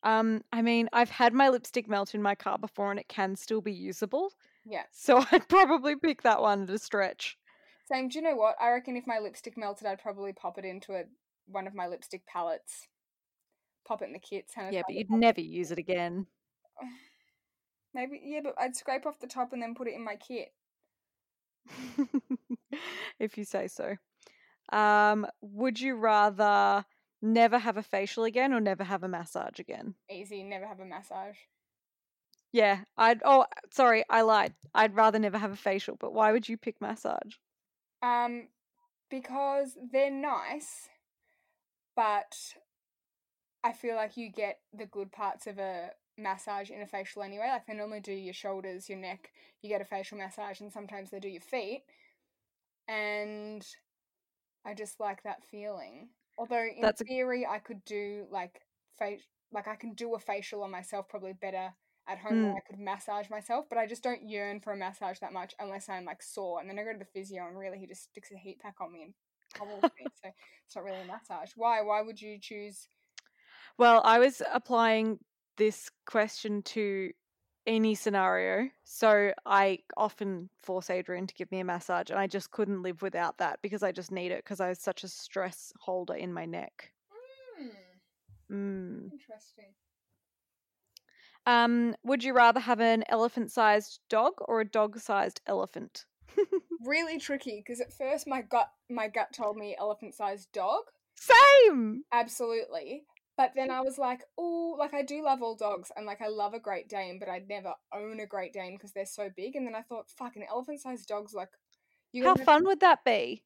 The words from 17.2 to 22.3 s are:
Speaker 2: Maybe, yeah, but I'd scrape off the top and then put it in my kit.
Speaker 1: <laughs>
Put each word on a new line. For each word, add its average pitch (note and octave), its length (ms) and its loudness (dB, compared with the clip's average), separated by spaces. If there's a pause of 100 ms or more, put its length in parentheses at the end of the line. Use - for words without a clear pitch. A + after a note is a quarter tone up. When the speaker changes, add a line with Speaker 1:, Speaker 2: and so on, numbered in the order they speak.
Speaker 2:
Maybe, C4 300 -8
yeah, D4+ 180 -6
but C#4+ 160 -6
I'd B3+ 160 -2
scrape C#4 320 -6
off D4 140 -8
the B3+ 80 -14
top B3+ 240 -6
and B3 100 -8
then A#3 140 -8
put B3+ 100 -8
it A#3 80 -6
in A#3 100 -12
my G#3 120 -8
kit. A#3+ 320 -12 (1200)
Speaker 1:
<laughs> B3+ 400 -4 (1120)